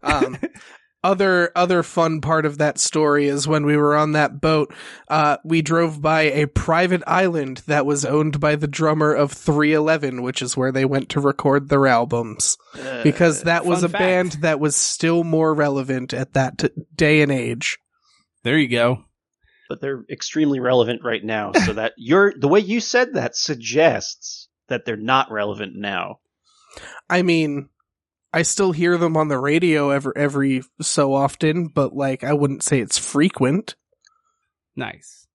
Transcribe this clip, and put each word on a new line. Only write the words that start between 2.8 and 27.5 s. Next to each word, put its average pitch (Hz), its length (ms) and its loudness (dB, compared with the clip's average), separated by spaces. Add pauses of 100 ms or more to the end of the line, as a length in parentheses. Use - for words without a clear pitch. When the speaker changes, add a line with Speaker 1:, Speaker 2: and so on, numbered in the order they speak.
Speaker 1:
is 143 220 -2
when 151 180 0
we 147 100 4
were 147 200 4
on 151 160 2
that 147 280 0
boat, 156 320 0 (360)
uh, 147 360 2
we 165 160 0
drove 160 400 0
by 156 220 2
a 147 240 2
private 175 580 0
island 165 640 0
that 143 180 2
was 143 200 -2
owned 147 340 0
by 151 160 2
the 147 140 -2
drummer 151 440 0
of 143 200 2
three 151 400 0
eleven, 151 500 0
which 127 180 -6
is 123 160 -6
where 131 140 0
they 135 140 0
went 135 240 -2
to 151 120 -2
record 139 480 2
their 139 200 4
albums. 117 680 0 (240)
Speaker 2:
Uh, 127 220 -8
Speaker 1:
Because 147 400 2
that 170 240 0
was 175 140 0
Speaker 3:
fun 175 100 0
Speaker 1:
a - 20 -10
band 180 420 0
Speaker 3:
fact. 147 80 -8
Speaker 1:
that 160 180 0
was 147 160 0
still 165 480 0
more 160 280 2
relevant 135 600 -2
at 131 200 -8
that 131 240 -2
t-, 147 100 0 (260)
day 151 280 4
and 143 100 2
age. 120 440 -4 (680)
Speaker 3:
There 127 120 2
you 147 120 2
go. 120 340 0 (680)
Speaker 2:
But - 120 -10
they're 139 280 -8
extremely 143 520 -2
relevant 123 420 2
right 113 220 -4
now, 107 300 -4
so 180 180 2
that 110 220 -4
<laughs> - 40 -20
you're, 180 400 2
the 135 80 -2
way 180 140 4
you 208 180 -2
said 247 360 -2
that 127 200 -4
suggests - 1120 -2 (220)
that 120 160 -6
they're 113 120 -6
not 127 360 0
relevant 104 420 -6
now. 98 460 -8 (880)
Speaker 1:
I 180 120 2
mean, 156 460 0 (600)